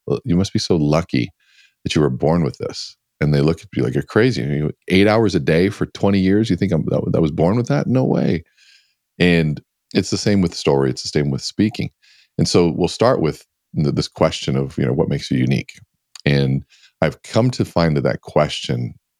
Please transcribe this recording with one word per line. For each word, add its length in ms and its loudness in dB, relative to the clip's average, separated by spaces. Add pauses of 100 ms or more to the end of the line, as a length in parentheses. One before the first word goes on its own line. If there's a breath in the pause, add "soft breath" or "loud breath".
(240)
you 120 0
must 180 0
be 40 0
so 180 0
lucky 520 0 (560 soft breath)
that 100 -6
you 60 4
were 80 4
born 340 0
with 140 -4
this." 400 -10 (240)
And 140 2
they 80 2
look 180 2
at 160 -20
you 60 0
like 100 -2
you're 100 -2
crazy. 380 0
You 240 -2
know, 60 -2 (180)
eight 180 4
hours 280 2
a 60 2
day 280 2
for 160 -4
twenty 340 0
years, 300 2
you 80 0
think 160 -2
I'm, 140 0
that, 260 -2
that 80 0
was 100 2
born 280 2
with 100 -2
that? 200 -2
No 160 2
way. 380 0 (760 soft breath)
And 420 2 (320)
it's 160 -2
the 80 -2
same 240 0
with 140 0
story. 340 0
It's 140 -6
the 60 -12
same 220 -2
with 120 -6
speaking. 480 -4 (480 soft breath)
And 100 0
so 260 2
we'll 140 0
start 320 0
with 240 -2 (320)
th-, 180 0
this 140 -2
question 480 -2
of, 220 -4
you 80 0
know, 80 0
what 160 -2
makes 200 -6
you 60 0
unique? 420 -2 (460)
And 400 0 (380 soft breath)
I've 200 -4
come 280 0
to 160 -2
find 320 0
that 60 -2
that 180 -2
question 720 -2 (260)